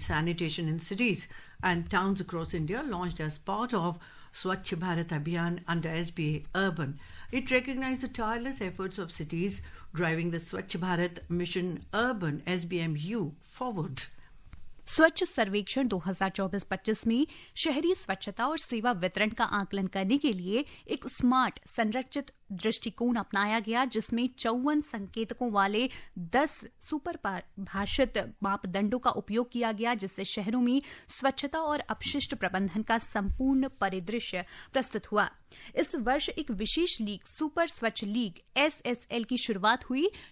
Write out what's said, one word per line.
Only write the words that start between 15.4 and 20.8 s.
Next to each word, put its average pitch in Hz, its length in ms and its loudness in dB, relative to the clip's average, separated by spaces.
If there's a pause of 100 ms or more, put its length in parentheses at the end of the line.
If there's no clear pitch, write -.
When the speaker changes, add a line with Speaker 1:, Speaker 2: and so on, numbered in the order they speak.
Speaker 2:
दो 190 100 0
हज़ार 190 320 0
चौबीस 190 320 -2
पच्चीस - 440 0
में 240 200 4 (300)
शहरी 330 380 2
स्वच्छता 202 520 -4
और 311 120 0
सेवा 240 340 0
वितरण 190 380 0
का 233 140 2
आकलन 196 420 0
करने 196 320 2
के 285 140 2
लिए 196 320 0 (240)